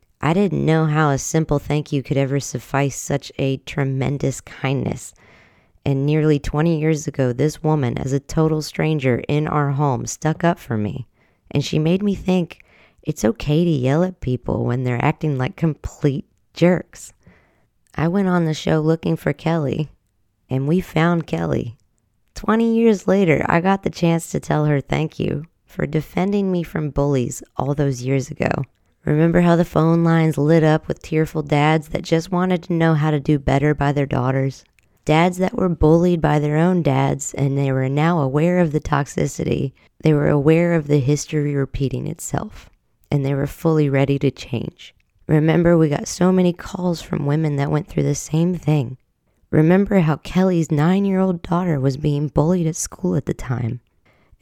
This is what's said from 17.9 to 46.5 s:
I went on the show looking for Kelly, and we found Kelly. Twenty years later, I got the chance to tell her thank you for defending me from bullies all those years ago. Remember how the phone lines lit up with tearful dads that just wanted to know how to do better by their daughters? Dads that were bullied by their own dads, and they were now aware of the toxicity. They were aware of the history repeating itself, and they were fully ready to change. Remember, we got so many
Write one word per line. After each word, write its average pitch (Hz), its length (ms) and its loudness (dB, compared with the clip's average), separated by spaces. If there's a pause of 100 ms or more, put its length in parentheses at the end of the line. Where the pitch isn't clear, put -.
I 156 140 0
went 190 180 0
on 180 160 2
the 156 100 0
show 160 280 0
looking 165 340 0
for - 160 -2
Kelly, 151 580 -2 (600)
and 131 180 -2
we 175 140 2
found 170 460 0
Kelly. 156 500 -4 (580)
Twenty 226 400 0
years 226 320 2
later, 185 400 4
I 170 140 2
got 190 220 0
the - 60 -4
chance 165 420 0
to 147 100 -4
tell 151 240 0
her 147 160 2
thank 151 360 -4
you - 280 -4 (200)
for - 220 -6
defending 185 640 -2
me 175 100 -2
from 156 300 -6
bullies 139 500 -2 (160)
all 139 160 -2
those 139 300 -2
years 131 260 -2
ago. - 180 -2 (580)
Remember 165 360 4
how 170 140 6
the 170 100 4
phone 165 380 2
lines 165 340 2
lit 151 260 4
up 156 240 2
with - 140 -6
tearful 156 400 -4
dads 151 460 0
that - 160 -6
just 165 280 -2
wanted 180 300 0
to 170 120 -6
know 165 200 4
how 151 160 2
to 151 100 0
do 143 200 2
better 139 340 2
by 143 180 0
their 139 140 0
daughters? 135 580 -2 (400)
Dads 175 360 2
that 185 180 -2
were 190 120 2
bullied 170 520 4
by 147 160 2
their 147 200 0
own 175 260 2
dads, 139 500 0
and 139 240 -2
they 139 140 0
were 131 180 0
now 156 300 2
aware 151 400 0
of 165 120 2
the 151 80 0
toxicity. 143 920 -2 (300)
They 156 100 4
were 147 160 2
aware 160 460 4
of 156 100 -2
the 147 140 2
history 147 560 0
repeating 135 500 -4
itself, - 640 -8 (400)
and 143 160 0
they 139 80 -2
were 139 140 -2
fully 156 420 0
ready 139 300 0
to 139 100 0
change. - 640 -8 (320)
Remember, 160 500 4
we 160 140 4
got 143 180 -4
so 185 240 0
many 180 220 2